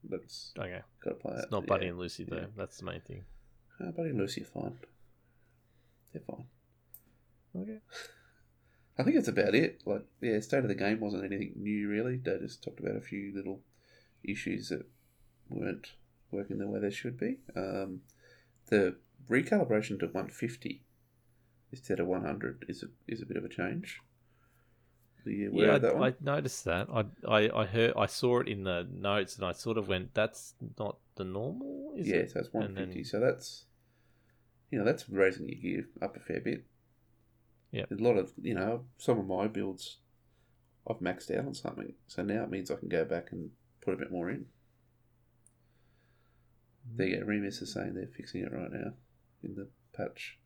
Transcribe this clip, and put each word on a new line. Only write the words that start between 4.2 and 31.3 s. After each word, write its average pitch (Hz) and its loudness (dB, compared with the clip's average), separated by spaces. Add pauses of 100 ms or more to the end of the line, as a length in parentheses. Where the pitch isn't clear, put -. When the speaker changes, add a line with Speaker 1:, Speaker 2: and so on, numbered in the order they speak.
Speaker 1:
are - -10
fine. - -8 (1300)
They're 156 -8
fine. - -12 (1120)
Speaker 2:
Okay. 214 -8 (1200)
Speaker 1:
I 131 2
think 302 6
that's - 4
about 101 4
it. - 4
Like, 104 0 (160)
yeah, 110 2
State 139 2
of 110 2
the 101 2
Game 101 2
wasn't 101 -2
anything 98 -4
new, 104 0
really. 117 0
They 98 0
just - -8
talked - -10
about 101 0
a 107 -2
few 101 -6
little 98 -6 (640)
issues 101 -4
that - -4 (640)
weren't - -4 (400)
working 101 -4
the 101 -2
way 104 -2
they 101 0
should 127 -6
be. 254 -2 (180)
Um, 95 -4 (680)
the 101 6 (340)
recalibration 113 4
to 85 2
one 95 -2
fifty - -6 (880)
instead 101 -2
of 87 4
one 92 2
hundred - -4
is - -6
a, - -10 (200)
is 110 -6
a - -10
bit - -4
of - -4
a - -8
change. 135 -4 (1200)
Were 110 -4
you 101 0
aware - 6
Speaker 2:
Yeah, 208 10
Speaker 1:
of 131 6
that - 6
Speaker 2:
I, - 4
Speaker 1:
one? 127 6
Speaker 2:
I 127 2
noticed 143 -2
that. 87 2
I, 110 4 (240)
I, 107 8
I 104 2
heard, 113 6
I 101 6
saw 123 4
it - 0
in 101 -2
the 90 0
notes, 98 0
and 95 -2
I 90 0
sort 113 0
of 101 -2
went, 92 0
"That's - 0 (240)
not 104 -4 (180)
the 98 -4
normal, 254 -6